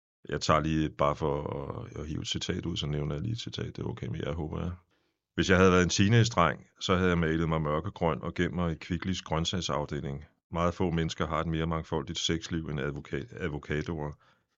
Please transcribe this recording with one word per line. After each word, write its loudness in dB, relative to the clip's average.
Jeg -2
tager 4
lige 2
bare 2
for -2
at, -8
at -8
hive -6
et -8
citat -4
ud, -4
så -4
nævner -2
jeg -4
lige -4
et -6
citat. -8
Det -6
er -4
okay -8
med -6
jer, -4
håber -6
jeg. -4
"Hvis 4
jeg 8
havde 10
været 8
en 4
teenage-dreng, 4
så 0
havde 4
jeg 2
malet 2
mig 0
mørkegrøn 0
og -6
gemt 0
mig 0
i -4
Kvicklis -4
grøntsagsafdeling. -2
Meget 2
få 0
mennesker -2
har -2
et -2
mere 0
mangfoldigt -4
sexliv -2
end -4
advoka-, -6
avocadoer, -4